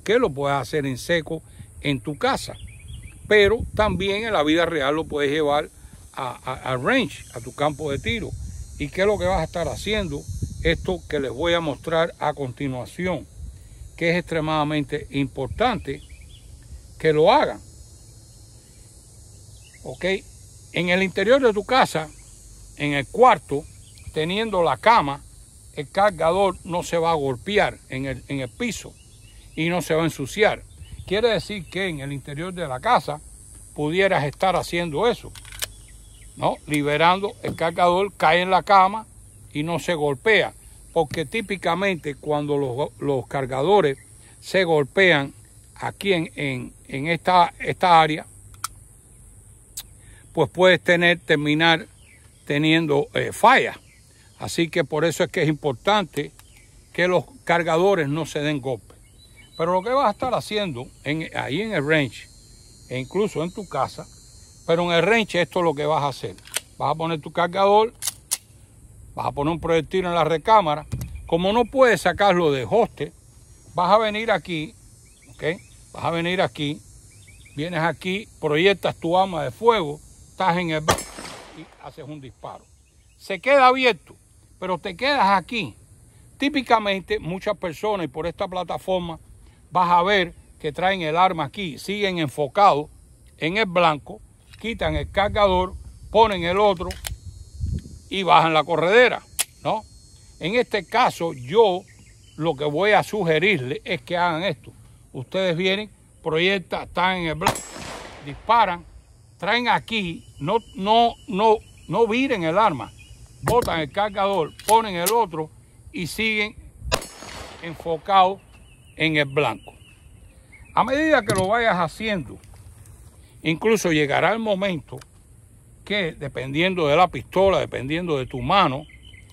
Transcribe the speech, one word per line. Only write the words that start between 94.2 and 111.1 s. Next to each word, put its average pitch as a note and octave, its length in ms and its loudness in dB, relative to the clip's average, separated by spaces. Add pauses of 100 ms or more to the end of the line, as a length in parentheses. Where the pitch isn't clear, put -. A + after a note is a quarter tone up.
quitan F#3 320 -4
el C#3+ 140 -6
cargador, G3 640 2 (360)
ponen G#3 320 4
el F3+ 160 0
otro F#3 300 2 (1200)
y F#3+ 140 -4
bajan D#3+ 320 4
la D3+ 100 4
corredera, F3+ 560 4 (420)
¿no? F#3+ 200 -2 (580)
En F3 140 -4
este G#3+ 320 -2
caso, F3 480 0
yo F#3 480 2 (560)
lo D3+ 180 0
que D3 80 -6
voy E3 280 2
a F3+ 100 6
sugerirle E3 840 0
es F#3 160 -6
que F3 160 -6
hagan E3+ 260 0
esto. E3 300 -6 (400)
Ustedes F3+ 420 -2
vienen, F#3+ 360 -2 (320)
proyectan, F3 640 -2
están F#3 340 -2
en E3+ 80 -4
el D#3 80 -4
blanco, F#3 260 0 (640)
disparan, F3+ 640 0 (500)
traen A#3 320 0
aquí, F#3 560 -2 (140)
no, F#3 220 -2 (140)
no, A3+ 400 2 (140)